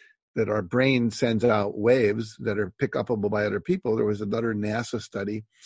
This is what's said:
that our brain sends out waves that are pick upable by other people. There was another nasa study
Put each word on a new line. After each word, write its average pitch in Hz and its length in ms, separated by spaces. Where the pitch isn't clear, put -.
that 110 140
our 107 140
brain 123 480
sends 113 340
out 104 320
waves 110 640
that 107 180
are 98 200
pick 135 140
upable 107 380
by 104 140
other 104 160
people. 175 340
There 110 120
was 104 160
another 113 320
nasa 107 480
study 107 420